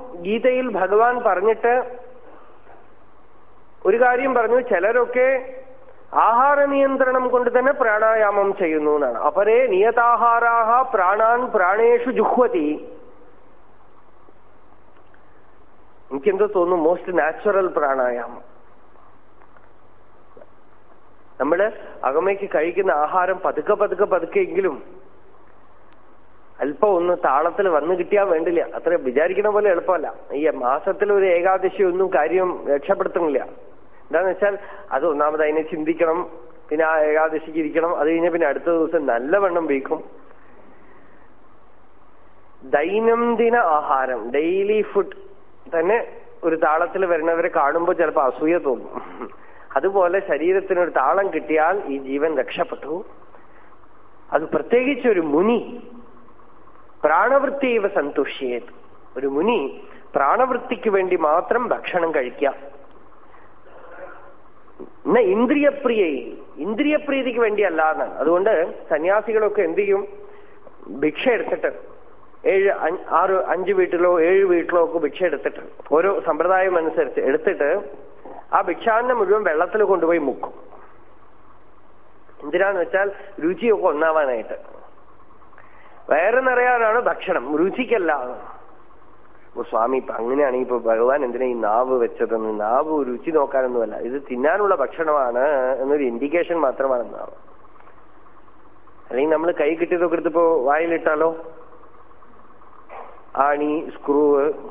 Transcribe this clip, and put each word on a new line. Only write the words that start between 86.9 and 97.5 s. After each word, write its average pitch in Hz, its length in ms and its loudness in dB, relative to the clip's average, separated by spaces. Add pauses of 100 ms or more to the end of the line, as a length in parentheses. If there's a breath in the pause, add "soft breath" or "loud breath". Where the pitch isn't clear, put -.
ഭക്ഷണം, 160 560 -2
രുചിക്കല്ല. 175 800 0 (1200 soft breath)
"ഓ 120 40 -2
സ്വാമി, 120 360 0
ഇപ്പൊ - 160 -4
അങ്ങനെയാണെങ്കിൽ 123 600 0
ഇപ്പൊ 113 180 2
ഭഗവാൻ 127 340 4
എന്തിനാ 123 200 -2
ഈ 123 80 0
നാവ് 120 440 2
വെച്ചതെന്ന്?" 110 640 0
നാവ് 139 460 0
രുചി 123 260 -6
നോക്കാനൊന്നുമല്ല, 131 640 0
ഇത് 131 260 -6 (100)
തിന്നാനുള്ള 180 440 2
ഭക്ഷണമാണ് 139 720 0 (320)
എന്നൊരു 143 240 0
ഇൻഡിക്കേഷൻ 143 560 -2
മാത്രമാണ് 127 540 0
നാവ്. - 400 -14 (1600)